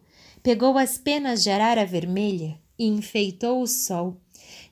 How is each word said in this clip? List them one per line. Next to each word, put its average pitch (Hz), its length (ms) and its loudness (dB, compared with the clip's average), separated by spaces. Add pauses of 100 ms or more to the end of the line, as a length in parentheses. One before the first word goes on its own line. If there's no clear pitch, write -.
(420)
pegou 254 340 4
as 262 220 0
penas 277 440 -2
de 208 60 0
arara 214 380 2
vermelha 180 760 -4 (180)
e 226 80 0
enfeitou 208 760 -2
o 240 40 -2
sol, 180 540 -4 (520)